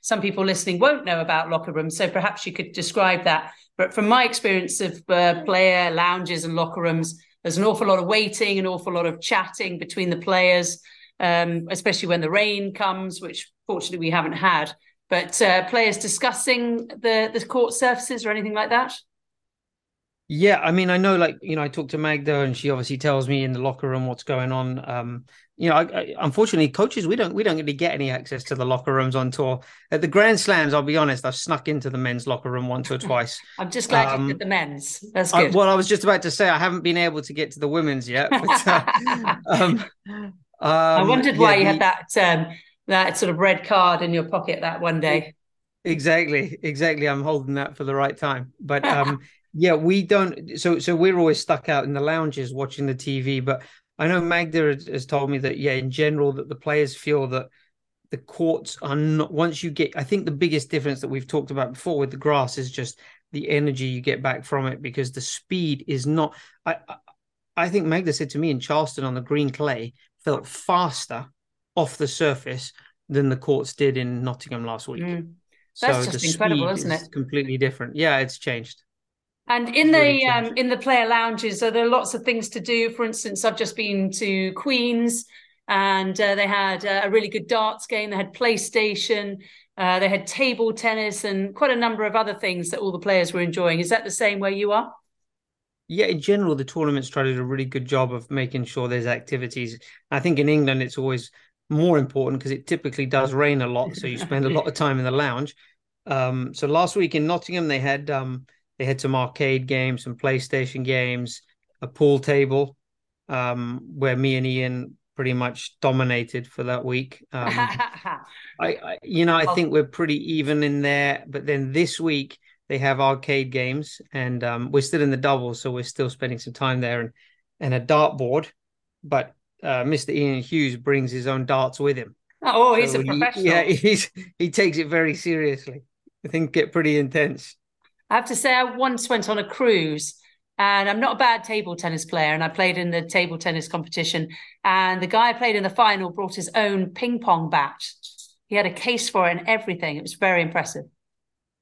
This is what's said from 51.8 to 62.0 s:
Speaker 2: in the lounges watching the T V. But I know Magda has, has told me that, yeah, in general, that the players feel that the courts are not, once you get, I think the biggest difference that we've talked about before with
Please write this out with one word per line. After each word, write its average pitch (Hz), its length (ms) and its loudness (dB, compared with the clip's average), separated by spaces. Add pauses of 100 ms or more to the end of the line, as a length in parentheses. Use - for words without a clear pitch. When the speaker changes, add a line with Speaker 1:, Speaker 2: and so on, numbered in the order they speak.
Speaker 2:
in 143 100 -4
the 139 80 -2
lounges 147 500 -2
watching 135 320 -6
the 135 100 -2
T 135 280 -4
V. 135 180 -2
But 131 220 -2 (360)
I 151 80 0
know 175 140 2
Magda 165 540 2
has, 143 120 -10
has 135 200 -8
told 143 240 0
me 143 80 -2
that, 135 180 -4
yeah, 139 160 0
in 131 180 -2
general, 147 440 2
that 139 160 -10
the 151 40 -10
players 147 400 0
feel 147 340 0
that 127 180 -4 (640)
the 143 80 -8
courts - 640 -4
are 143 140 -4
not, 156 360 0
once 160 300 0
you 170 80 -6
get, 147 260 -2
I 147 80 -6
think 185 220 -2
the 165 40 -2
biggest 151 400 0
difference 139 300 -2
that 135 80 -6
we've 135 180 -6
talked 143 240 -4
about 139 220 -4
before 175 260 -4
with 135 120 -2